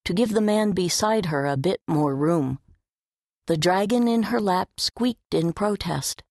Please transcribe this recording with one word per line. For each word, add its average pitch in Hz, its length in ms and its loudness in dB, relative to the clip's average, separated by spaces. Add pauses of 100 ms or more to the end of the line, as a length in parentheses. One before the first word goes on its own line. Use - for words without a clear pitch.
to 180 100 -4
give 220 200 0
the 220 80 2
man 208 320 2
beside 190 540 0
her 143 180 0
a 143 100 0
bit 139 320 -2
more 151 280 0
room. 143 440 0 (880)
The 165 100 0
dragon 202 500 2
in 233 160 2
her 226 180 -2
lap 185 360 0
squeaked - 560 -4
in 165 200 0
protest, 180 760 -4